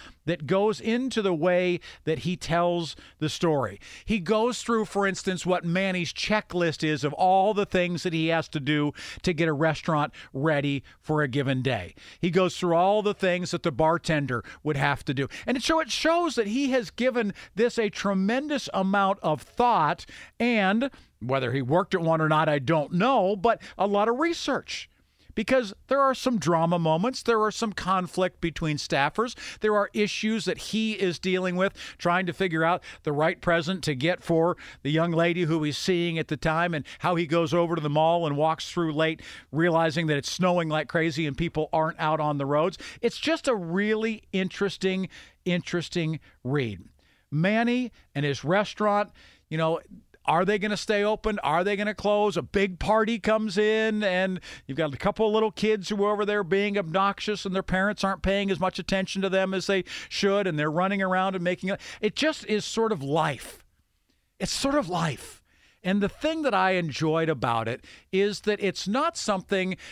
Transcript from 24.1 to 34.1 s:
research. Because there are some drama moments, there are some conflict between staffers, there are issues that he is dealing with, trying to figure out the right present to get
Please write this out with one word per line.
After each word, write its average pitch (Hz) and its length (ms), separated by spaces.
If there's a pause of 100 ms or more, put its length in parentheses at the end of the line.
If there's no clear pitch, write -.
research. 302 720 (440)
Because 226 400 (160)
there 269 100
are 269 160
some 247 240
drama 165 400
moments, 170 420
there 226 200
are 214 100
some 214 220
conflict 185 640
between 156 380
staffers, 156 580 (240)
there 214 160
are 202 180
issues 214 520
that 180 120
he 220 360
is 185 260
dealing 185 380
with, 196 160 (240)
trying 175 300
to 170 40
figure 160 320
out 170 180 (220)
the 156 80
right 156 300
present 165 420
to 151 120
get 160 280